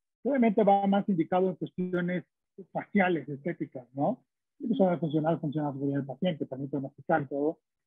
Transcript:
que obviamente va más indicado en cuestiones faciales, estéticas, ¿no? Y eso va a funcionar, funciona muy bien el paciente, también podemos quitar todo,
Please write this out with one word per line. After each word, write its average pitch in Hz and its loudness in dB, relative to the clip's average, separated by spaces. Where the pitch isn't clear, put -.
que 233 -2
obviamente 226 4
va 196 4
más 196 2
indicado 185 2
en 180 -8
cuestiones 175 -4
faciales, 170 0
estéticas, 143 -8
¿no? 156 -2
Y 240 -2
eso 190 4
va 175 2
a - -4
funcionar, 156 0
funciona 151 -2
muy 139 -4
bien 139 0
el 139 -6
paciente, 139 -4
también 135 -10
podemos 135 -6
quitar 151 -2
todo, 147 -4